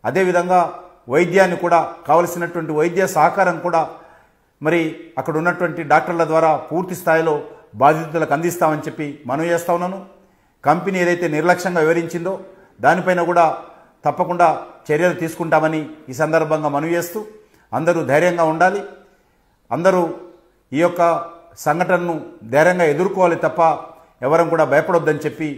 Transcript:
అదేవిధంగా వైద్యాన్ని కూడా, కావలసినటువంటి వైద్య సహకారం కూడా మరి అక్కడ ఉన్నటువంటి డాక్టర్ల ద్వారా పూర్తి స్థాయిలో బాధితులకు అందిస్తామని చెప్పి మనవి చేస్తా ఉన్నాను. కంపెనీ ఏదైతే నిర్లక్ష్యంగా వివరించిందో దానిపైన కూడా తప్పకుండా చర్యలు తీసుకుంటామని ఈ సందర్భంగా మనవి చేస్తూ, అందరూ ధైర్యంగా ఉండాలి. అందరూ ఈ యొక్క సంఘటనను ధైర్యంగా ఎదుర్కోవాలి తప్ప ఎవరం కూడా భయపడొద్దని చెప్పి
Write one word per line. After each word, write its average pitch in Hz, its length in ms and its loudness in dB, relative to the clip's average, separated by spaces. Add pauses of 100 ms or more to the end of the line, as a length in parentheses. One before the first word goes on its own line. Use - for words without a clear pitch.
అదేవిధంగా 180 580 2 (520)
వైద్యాన్ని 180 520 4
కూడా, 170 160 4 (260)
కావలసినటువంటి 170 720 0
వైద్య 175 260 0 (120)
సహకారం 175 480 2
కూడా 165 160 0 (800)
మరి 165 200 0 (380)
అక్కడ 147 220 -6
ఉన్నటువంటి 175 400 -2 (100)
డాక్టర్ల 165 400 2
ద్వారా 160 200 4 (160)
పూర్తి 175 320 -6
స్థాయిలో 160 340 2 (480)
బాధితులకు 156 540 2
అందిస్తామని 160 520 -2
చెప్పి 156 200 -10 (240)
మనవి 156 220 -2
చేస్తా 170 240 -2
ఉన్నాను. 185 220 -6 (680)
కంపెనీ 175 380 0
ఏదైతే 175 320 0
నిర్లక్ష్యంగా 175 500 0
వివరించిందో 170 480 -2 (520)
దానిపైన 175 360 2 (100)
కూడా 175 140 6 (600)
తప్పకుండా 175 440 0 (400)
చర్యలు 156 340 2
తీసుకుంటామని 160 580 0 (300)
ఈ 127 100 -10
సందర్భంగా 156 560 0
మనవి 165 200 -2
చేస్తూ, 170 240 -6 (520)
అందరూ 165 280 0 (100)
ధైర్యంగా 170 420 2
ఉండాలి. 185 280 2 (920)
అందరూ 175 320 2 (680)
ఈ 147 120 -2
యొక్క 175 160 -2 (640)
సంఘటనను 175 500 0 (400)
ధైర్యంగా 170 380 4
ఎదుర్కోవాలి 180 540 0
తప్ప 156 140 -2 (680)
ఎవరం 165 260 2
కూడా 156 180 2
భయపడొద్దని 156 540 0
చెప్పి 151 320 -6